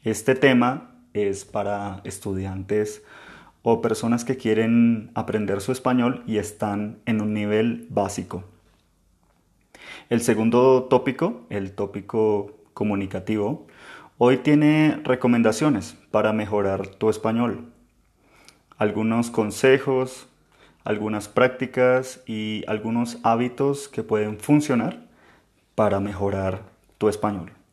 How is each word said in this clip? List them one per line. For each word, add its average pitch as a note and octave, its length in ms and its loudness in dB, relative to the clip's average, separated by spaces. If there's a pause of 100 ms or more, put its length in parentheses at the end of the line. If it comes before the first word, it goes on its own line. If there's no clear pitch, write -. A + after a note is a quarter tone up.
Este A2+ 320 0
tema B2+ 600 2 (180)
es G2 300 -2
para G2+ 640 -6
estudiantes F#2+ 960 -6 (580)
o A2+ 200 2
personas A#2 420 -2
que C3 140 -4
quieren A2+ 800 2
aprender G#2 440 -2
su B2+ 140 -4
español B2 540 0
y A2 100 -2
están G#2 680 -6
en A2 160 -2
un G#2+ 120 -4
nivel G#2+ 560 -2
básico. F#2+ 560 -4 (1600)
El A#2 120 2
segundo B2 680 4
tópico, C#3 600 0
el G2 240 -6
tópico G2+ 840 -2 (160)
comunicativo, G#2 960 -4 (500)
hoy B2+ 200 6
tiene D3+ 680 4
recomendaciones A#2+ 920 2 (120)
para G#2+ 220 2
mejorar G2+ 560 -2
tu - 220 -2
español. A2+ 640 -2 (1040)
Algunos A2+ 520 0
consejos, C3 960 0 (560)
algunas G#2+ 440 -4
prácticas B2+ 1000 0
y G#2+ 400 -6
algunos A2+ 560 -4
hábitos B2 680 0
que - 140 -8
pueden G#2+ 380 -2
funcionar C#3+ 680 0 (680)
para G2+ 240 2
mejorar F#2+ 640 -4 (340)
tu G#2+ 100 0
español. G2 440 -2 (220)